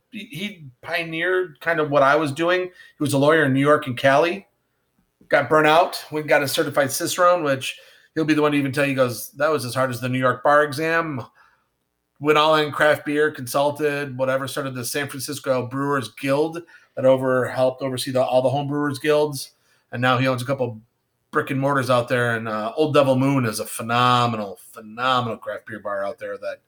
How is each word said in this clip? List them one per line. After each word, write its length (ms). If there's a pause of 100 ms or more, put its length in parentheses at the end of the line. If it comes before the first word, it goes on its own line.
(100)
he, 140
he 420 (160)
pioneered 800
kind 200
of 100
what 120
I 140
was 160
doing. 300
He 400
was 100
a 60
lawyer 260
in 100
New 60
York 260
and 100
Cali. 500 (840)
Got 200
burnt 180
out, 440
went 140
and 40
got 140
a 60
certified 440
Cicerone, 500
which 360 (360)
he'll 120
be 80
the 80
one 100
to 60
even 140
tell 120
you, 60
he 40
goes, 380
"That 180
was 140
as 100
hard 160
as 100
the 80
New 100
York 240
bar 220
exam." 600 (960)
Went 180
all 180
in 140
craft 360
beer, 240
consulted, 880
whatever, 280
started 280
the 100
San 240
Francisco 580
Brewers 440
Guild 520 (320)
that 100
over, 440
helped 340
oversee 300
the, 120
all 160
the 80
home 200
brewers 320
guilds. 500 (400)
And 100
now 160
he 120
owns 120
a 60
couple 340 (520)
brick 180
and 100
mortars 300
out 160
there. 300
And, 120
uh, 280
Old 180
Devil 220
Moon 280
is 140
a 80
phenomenal, 920 (100)
phenomenal 640
craft 300
beer 140
bar 240
out 140
there 200
that, 300